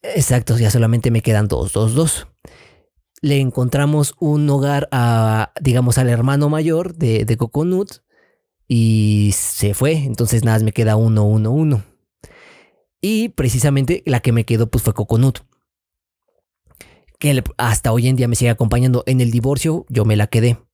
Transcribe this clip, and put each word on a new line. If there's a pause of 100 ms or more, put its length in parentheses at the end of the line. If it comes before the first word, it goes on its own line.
Exacto,
ya
solamente
me
quedan
dos,
dos,
dos. (920)
Le
encontramos
un
hogar
a,
digamos,
al
hermano
mayor
de,
de
Coconut (800)
y
se
fue.
Entonces
nada
más
me
queda
uno,
uno,
uno. (1160)
Y
precisamente
la
que
me
quedó,
pues,
fue
Coconut, (1800)
que
le, (140)
hasta
hoy
en
día
me
sigue
acompañando.
En
el
divorcio
yo
me
la
quedé. (160)